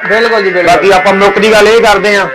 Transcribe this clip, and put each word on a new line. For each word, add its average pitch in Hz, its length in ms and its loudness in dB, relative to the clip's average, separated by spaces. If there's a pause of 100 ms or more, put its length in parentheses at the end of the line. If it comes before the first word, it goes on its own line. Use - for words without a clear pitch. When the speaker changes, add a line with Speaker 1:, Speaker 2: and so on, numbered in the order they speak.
Speaker 1:
ਬਿਲਕੁਲ 220 340 -2
ਜੀ, 190 80 -4
ਬਿਲਕੁਲ। 175 200 0
Speaker 2:
ਬਾਕੀ 175 200 2
ਆਪਾਂ 190 240 0
ਮੁੱਕ 202 240 0
ਦੀ 214 140 0
ਗੱਲ 208 160 2
ਇਹ 226 120 2
ਕਰਦੇ 208 360 0
ਆ, 185 180 -2